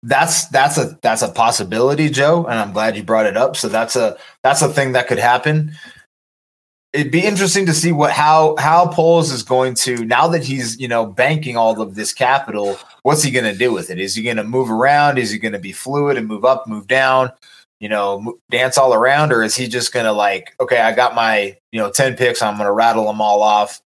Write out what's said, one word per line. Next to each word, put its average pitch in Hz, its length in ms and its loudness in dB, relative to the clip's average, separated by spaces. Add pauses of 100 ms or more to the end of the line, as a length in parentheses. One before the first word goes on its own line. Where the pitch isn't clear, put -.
that's, 139 460 0
that's 139 280 2
a, 131 260 -4
that's 113 200 0
a 123 60 -2
possibility, 120 800 0
Joe, 151 340 2
and 117 140 -4
I'm 101 160 -4
glad 107 240 0
you 104 40 -10
brought 110 220 2
it 101 140 0
up. 131 180 0
So - 120 -6
that's 110 280 -2
a, 113 220 -2 (260)
that's 139 160 2
a 143 80 2
thing 131 240 -2
that 123 160 0
could 117 100 -2
happen. 151 540 0 (1200)
It'd 143 200 -2
be 170 120 2
interesting 196 400 0
to 170 80 2
see 165 200 0
what, 147 200 2
how, 156 460 4
how 165 280 4
Poles 165 460 2
is 123 100 -6
going 127 340 0
to, 123 280 -4
now 123 240 2
that 165 160 -2
he's, 123 340 -8
you 131 80 -8
know, 117 200 0
banking 131 500 -2
all 113 240 2
of 98 140 -8
this 104 180 -8
capital, 107 680 -2 (260)
what's 151 180 2
he 143 80 0
gonna 113 240 0
do 117 180 0
with 85 160 -6
it? 90 100 -8
Is 95 160 -6
he 110 80 -8
gonna 110 220 -4
move 120 260 -4
around? 143 460 2
Is 120 140 -2
he 107 80 -8
gonna 107 200 -6
be 95 140 -12
fluid 143 460 -2
and 110 100 -6
move 107 160 -8
up, 131 220 2
move 107 200 -10
down, 131 460 0 (480)
you 107 80 -12
know, 101 320 -2
mo-, 113 180 -12 (120)
dance 127 280 0
all 131 160 4
around? 139 380 2
Or 117 100 2
is 110 120 -2
he 127 140 -4
just 117 240 -4
gonna, 113 200 0
like, 104 480 -2
"Okay, 123 200 0
I 113 140 2
got 120 200 2
my, 107 420 0 (160)
you 113 80 -6
know, 101 100 -2
ten 131 260 0
picks, 123 240 0
I'm 107 160 -2
gonna 104 160 0
rattle 110 360 2
'em 107 120 -4
all 104 220 2
off"? 104 380 2 (140)